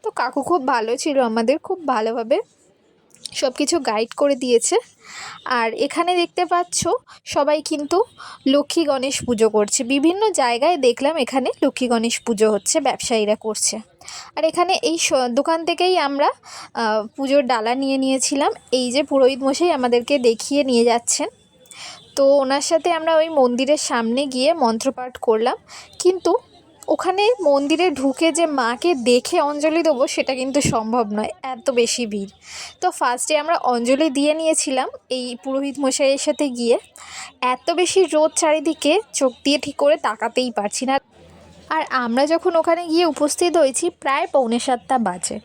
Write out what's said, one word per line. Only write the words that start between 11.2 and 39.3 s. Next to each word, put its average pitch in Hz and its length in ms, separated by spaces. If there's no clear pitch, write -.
লক্ষ্মী 262 260
গণেশ 233 320
পুজো 220 300
হচ্ছে, 220 300
ব্যবসায়ীরা 220 540
করছে। 214 460
আর 302 80
এখানে 349 380
এই 320 160
স-, 262 320
দোকান 320 340
থেকেই 349 340
আমরা, 285 300
আহ, 214 320
পুজোর 277 300
ডালা 233 280
নিয়ে 269 240
নিয়েছিলাম। 269 540
এই 247 200
যে 285 100
পুরোহিত 269 400
মশাই 302 280
আমাদেরকে 247 480
দেখিয়ে 247 460
নিয়ে 240 200
যাচ্ছেন, 240 440
তো 277 200
ওনার 277 240
সাথে 330 320
আমরা 320 240
ওই 320 120
মন্দিরের 262 480
সামনে 247 500
গিয়ে 262 260
মন্ত্রপাঠ 254 640
করলাম। 233 400
কিন্তু 359 380
ওখানে 370 420
মন্দিরে 294 480
ঢুকে 277 420
যে 339 140
মাকে 269 480
দেখে 247 460
অঞ্জলি 302 420
দেবো, 285 240
সেটা 277 280
কিন্তু 262 260
সম্ভব 226 520
নয়, 214 180
এত 262 280
বেশি 240 360
ভিড়। 202 240
তো 370 100
ফার্স্টে 277 480
আমরা 320 180
অঞ্জলি 254 540
দিয়ে 285 240
নিয়েছিলাম 311 540
এই 247 340
পুরোহিত 269 340
মশাইয়ের 269 400
সাথে 294 300
গিয়ে। 240 300
এত 254 300
বেশি 349 340
রোদ 311 320
চারিদিকে, 311 640
চোখ 254 200